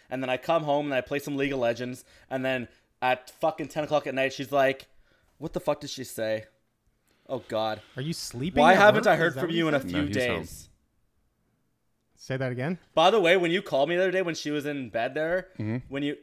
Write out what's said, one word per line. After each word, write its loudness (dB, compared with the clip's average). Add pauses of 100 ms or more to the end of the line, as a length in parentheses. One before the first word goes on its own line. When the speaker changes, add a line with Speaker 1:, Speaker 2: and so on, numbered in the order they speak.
Speaker 1:
And -6
then -4
I 0
come 0
home 0
and -4
I 2
play -4
some -6
League -2
of -4
Legends, -4 (260)
and -4
then -4 (340)
at 0 (100)
fucking -2
ten -6
o'clock 0
at -4
night, 0
she's -8
like, 2 (520)
"What -10
the -6
fuck -2
did -12
she -12
say? -4 (840)
Oh, -8
God." -4 (160)
Speaker 2:
Are -8
you -6
sleeping -2
Speaker 1:
"Why 10
Speaker 2:
at 6
Speaker 1:
haven't 8
Speaker 2:
work? 6
Speaker 1:
I 6
heard 2
Speaker 2:
Is -6
that -8
Speaker 1:
from -2
Speaker 2:
what -4
Speaker 1:
you 2
in 2
a 0
Speaker 2:
said? -8
Speaker 1:
few -2
Speaker 3:
No, -2
he's -4
home. 0
Speaker 1:
days?" -16 (1500)
Speaker 2:
Say -6
that -4
again? -4 (160)
Speaker 1:
By 6
the 4
way, 6
when 2
you 0
called 2
me 0
the 2
other 2
day 0
when -4
she -8
was -4
in -6
bed -4
there, -4 (100)
Speaker 3:
Mm-hmm. -4 (120)
Speaker 1:
when -6
you, -4